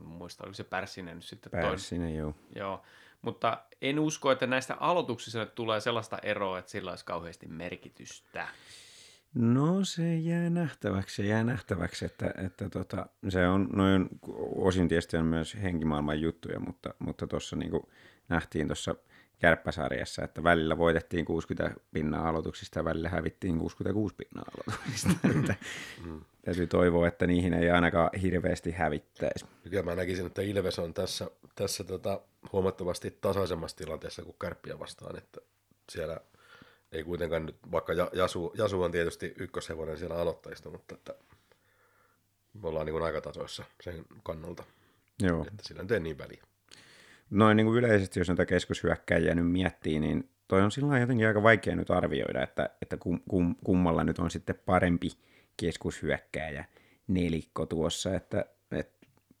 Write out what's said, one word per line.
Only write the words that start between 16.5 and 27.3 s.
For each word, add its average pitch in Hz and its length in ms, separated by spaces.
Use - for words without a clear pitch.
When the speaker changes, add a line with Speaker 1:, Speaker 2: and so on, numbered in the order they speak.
Speaker 2:
mutta, - 400
mutta - 280
tossa - 280
niinku 78 360
nähtiin 82 380
tossa - 280
kärppäsarjassa, 80 840
että 78 200
välillä 80 340
voitettiin 82 480
kuusikymmentä 82 500
pinnaa 78 360
aloituksista 80 500
ja 80 60
välillä 82 240
hävittiin 82 500
kuusikymmentäkuusi 98 560
pinnaa - 300
aloituksista. - 540
<laughs> - 160
Että 107 160
Speaker 3:
Mm. 80 160
Speaker 2:
täytyy 87 220
toivoa, 85 400
että 87 200
niihin 87 260